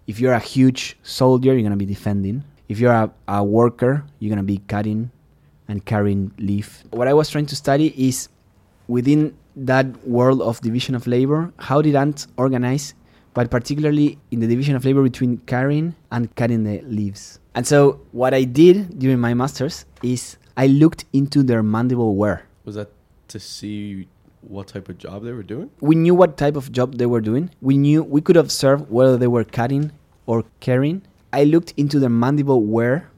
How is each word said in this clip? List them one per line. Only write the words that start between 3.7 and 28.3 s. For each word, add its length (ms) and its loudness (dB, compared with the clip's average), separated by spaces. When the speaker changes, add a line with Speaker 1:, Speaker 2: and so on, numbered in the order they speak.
Speaker 1:
you're 120 -6
gonna 120 -2
be 240 -2
cutting 440 -4
and 160 -8
carrying 540 -2
leaf. 520 -6
What 180 -2
I 60 2
was 140 4
trying 180 -4
to 100 -10
study 400 0
is 320 -2
within 460 0
that 320 0
world 320 2
of 220 -4
division 320 -4
of 120 -6
labor, 520 0
how 240 0
did 120 2
ants 320 -2
organize, 560 -2
but 160 -2
particularly 680 0
in 100 -4
the 60 0
division 280 0
of 120 -4
labor 160 4
between 340 0
carrying 480 -2
and 260 -4
cutting 280 0
the 180 -4
leaves. 560 -8
And 120 -4
so 340 4
what 220 0
I 100 2
did 540 4
during 200 2
my 160 0
master's 500 -4
is 340 -6
I 120 2
looked 440 4
into 300 2
their 200 2
mandible 540 0
wear. 300 -2
Speaker 2:
Was 120 -14
that 140 -12
to 100 -16
see 680 -12
what 280 -16
type 200 -14
of 80 -14
job 280 -16
they 80 -12
were 100 -14
doing? 280 -12
Speaker 1:
We 160 4
knew 180 4
what 240 4
type 180 0
of 160 -10
job 240 -2
they 100 0
were 140 0
doing. 300 -2
We 160 2
knew, 260 4
we 200 -2
could 140 4